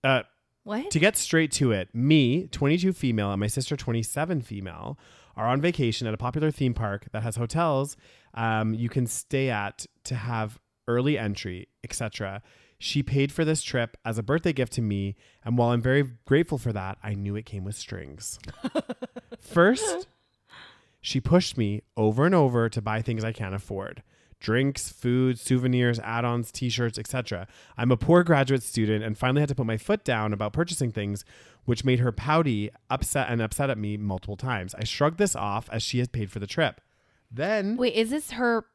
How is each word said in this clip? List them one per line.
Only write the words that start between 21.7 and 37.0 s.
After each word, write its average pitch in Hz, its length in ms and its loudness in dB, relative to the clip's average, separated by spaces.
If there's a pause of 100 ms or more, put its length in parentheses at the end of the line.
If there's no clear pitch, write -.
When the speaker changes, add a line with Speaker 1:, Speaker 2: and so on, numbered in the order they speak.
Speaker 1:
over 110 300 2
and 185 80 4
over 120 340 4
to 110 140 -4
buy 110 200 -2
things 110 220 -2
I 113 80 -4
can't 98 220 -6
afford. - 480 -8 (380)
Drinks, 135 500 0
food, 127 480 2
souvenirs, 123 640 2
add-ons, 117 500 -2
t-shirts, 117 480 -2
et 110 80 -8
cetera. 98 400 -6 (300)
I'm 123 160 4
a 120 40 8
poor 170 280 8
graduate 135 380 4
student 107 420 0
and 107 120 -4
finally 131 240 2
had 147 100 2
to 135 40 0
put 120 120 -2
my 110 100 0
foot 208 280 -2
down 110 280 2
about 104 200 -2
purchasing 156 380 0
things, 101 340 -4 (400)
which 123 200 0
made 127 160 6
her 120 100 4
pouty, 127 600 2 (200)
upset, 131 400 0
and 117 100 2
upset 135 300 0
at 110 80 -2
me 104 180 -2
multiple 101 400 -4
times. 104 380 -4
I - 100 -8
shrugged 160 340 0
this 202 180 2
off 104 340 -4
as 110 120 -4
she - 180 -2
had 123 100 -2
paid 104 200 -4
for 104 100 -10
the 101 80 -6
trip. - 320 -2 (500)